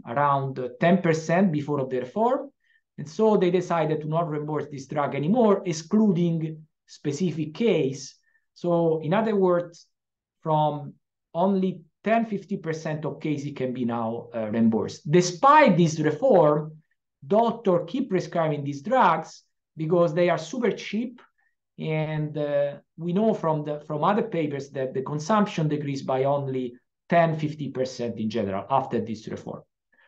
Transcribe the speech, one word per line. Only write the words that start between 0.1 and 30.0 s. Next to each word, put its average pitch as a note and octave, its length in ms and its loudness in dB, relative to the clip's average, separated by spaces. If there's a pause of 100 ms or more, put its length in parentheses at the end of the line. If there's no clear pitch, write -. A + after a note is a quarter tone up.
uh, B2 120 -6 (100)
ten F3+ 220 4
percent E3+ 500 2
before C#3+ 300 -2
of C3 80 -4
the B2+ 100 -2
reform. A3+ 500 -2 (480)
And D3+ 120 -10
so A3 260 4
they F3+ 160 4
decided E3 500 0
to D#3 60 -8
not D#3 220 -2
reimburse D3 420 -4
this C3+ 160 -12
drug C#3+ 280 -2
anymore, G3 500 4
excluding E3+ 1000 0 (220)
specific D3+ 680 -4
case. D#3+ 600 0 (380)
So E3+ 480 0
in D#3+ 120 -2
other G#3 220 2
words, F3 500 0 (560)
from D3+ 520 0 (400)
only F#3+ 480 0 (240)
ten, A3+ 200 2
fifty G3+ 300 -6
percent D#3 480 -6
of C#3 160 -6
cases C#3+ 340 -4
can B2+ 200 -4
be B2+ 100 -4
now, A#2 500 -4
uh, A2 160 -4
reimbursed. A2+ 640 0
Despite B3 640 6
this D#3 240 4
reform, D#3 800 4 (480)
doctors G3+ 600 2
keep - 220 -6
prescribing D#3+ 540 -2
these C#3 180 -6
drugs F#3+ 640 0 (320)
because D#3+ 380 2
they F3 160 2
are E3 80 2
super A#3 340 -2
cheap. - 500 -6 (560)
And, D#3 600 -4
uh, C#3+ 380 -2 (200)
we E3+ 160 -6
know G#3+ 220 2
from D3+ 320 -2
the, D3 220 -8
from D3+ 180 -2
other G#3 180 2
papers C#3+ 460 -4
that C3 240 -6
the C3+ 80 -4
consumption D#3 640 0
decreased C#3+ 380 -4
by C3 180 0
only C3+ 520 -2 (340)
ten, E3 280 4
fifty D3+ 320 -6
percent A#2+ 500 -4
in A2 100 -2
general G2 400 -2
after C3 300 0
this G#2+ 280 -8
reform. - 340 -12 (460)